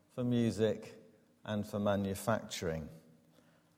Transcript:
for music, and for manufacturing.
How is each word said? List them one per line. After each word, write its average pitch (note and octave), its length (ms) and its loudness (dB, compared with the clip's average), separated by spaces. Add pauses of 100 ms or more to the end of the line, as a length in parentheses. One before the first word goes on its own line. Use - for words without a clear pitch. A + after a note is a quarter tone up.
(140)
for B2+ 120 -4
music, A2 760 2 (440)
and G#2+ 200 -2
for G#2 140 -4
manufacturing. G2 1120 0 (880)